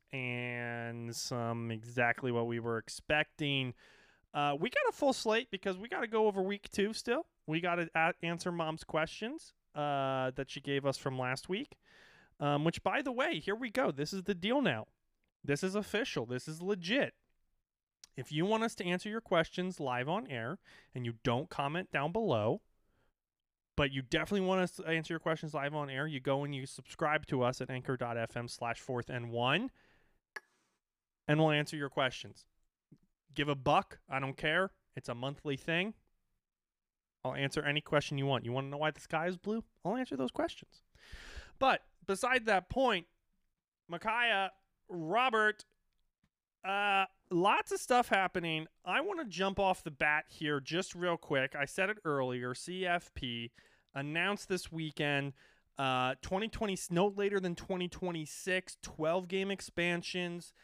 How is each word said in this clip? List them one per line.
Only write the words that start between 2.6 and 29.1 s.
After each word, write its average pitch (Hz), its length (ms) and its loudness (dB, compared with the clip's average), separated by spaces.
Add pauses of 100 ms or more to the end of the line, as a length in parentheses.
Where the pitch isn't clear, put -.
were 117 160 -2
expecting. 139 960 -2 (600)
Uh, 147 240 2
we 190 120 0
got 571 180 0
a 440 60 2
full 277 180 2
slate 226 400 0
because 190 260 -4
we 226 120 -10
gotta 277 180 -4
go 220 180 2
over 196 160 2
week 202 300 -4
two 208 220 2
still. 254 320 -2 (200)
We 160 140 0
gotta 175 340 0
a-, 165 200 4 (100)
answer 170 300 -2
Mom's 160 320 -4
questions, 214 680 -4 (220)
uh, 135 600 0
that 135 140 -6
she 143 120 -10
gave 139 240 0
us 135 120 2
from 131 220 -4
last 127 300 -2
week. 208 260 -4 (640)
Um, 147 240 2
which, 165 200 2
by 226 180 2
the 269 100 -2
way, 262 280 0
here 196 160 -2
we 240 140 -4
go. 254 220 2
This 143 200 -2
is 190 120 -4
the 202 100 2
deal 214 280 2
now. 123 260 2 (560)
This 143 200 0
is 190 120 0
official. 202 500 -2
This 123 220 -4
is 160 140 -8
legit. 190 520 0 (1040)
If - 140 -10
you 156 140 2
want 220 180 2
us 226 120 -2
to 196 100 -4
answer 180 220 0
your 220 140 -6
questions 180 580 0
live 127 300 -2
on 202 180 -2
air 127 300 -4 (380)
and 123 100 -4
you 117 80 -2 (100)
don't 123 260 0
comment 151 420 -2
down 151 200 0
below, 165 500 2 (1160)
but 143 140 2
you 135 100 -4
definitely 165 440 0
want 185 160 4
us 175 100 0
to - 140 -12
answer 160 280 0
your 160 60 -4
questions 160 340 -2
live 143 220 -2
on 143 140 -2
air, 135 160 -4
you 147 140 -4
go 139 240 2
and 143 100 -4
you 135 120 -6
subscribe 151 640 -2
to 127 160 2
us 123 180 2
at 127 80 -6
anchor 127 260 -4
dot 120 220 -4
F 117 180 -4
M 120 120 -6
slash 117 320 -6
fourth 120 300 -4
and 120 220 -6